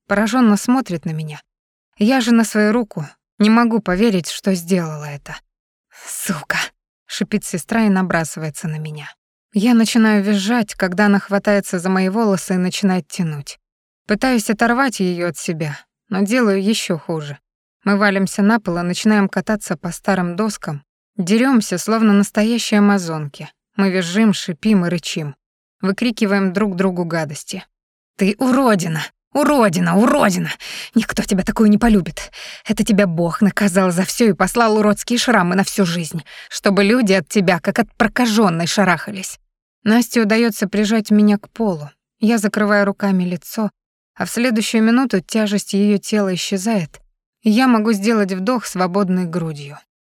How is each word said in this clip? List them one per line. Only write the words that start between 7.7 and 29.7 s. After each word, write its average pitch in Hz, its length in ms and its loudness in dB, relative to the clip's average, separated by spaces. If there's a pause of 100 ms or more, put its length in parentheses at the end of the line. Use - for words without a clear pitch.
и 214 80 4
набрасывается 170 800 -2
на 156 100 -8
меня. 151 340 -12 (400)
Я 226 220 2
начинаю 220 480 4
визжать, 208 520 0
когда 190 320 0
она 202 120 4
хватается 196 600 -2
за 180 120 -2
мои 185 180 2
волосы 196 460 0
и - 20 0
начинает 180 520 -2
тянуть. 151 500 -8 (480)
Пытаюсь 233 420 -2
оторвать 233 520 -2
её 175 280 -2
от 156 80 -8
себя, 156 420 -6 (300)
но 196 140 -2
делаю 202 400 0
ещё 196 340 -2
хуже. 147 420 -8 (460)
Мы 202 120 0
валимся 196 460 0
на 220 180 4
пол 175 180 -4
и 175 40 -4
начинаем 196 460 0
кататься 202 480 -4
по 175 140 -10
старым 180 460 -2
доскам. 180 460 -6 (340)
Дерёмся, 214 600 2
словно 220 380 2
настоящие 214 640 0
амазонки. 165 720 -2 (260)
Мы 196 140 2
визжим, 185 420 2
шипим 185 540 0
и - 20 -2
рычим. 160 480 -6 (460)
Выкрикиваем 196 720 0
друг 196 220 -2
другу 180 280 0
гадости. 160 640 -8 (500)
«Ты 202 220 0
уродина! 220 640 0 (300)
Уродина! 208 640 2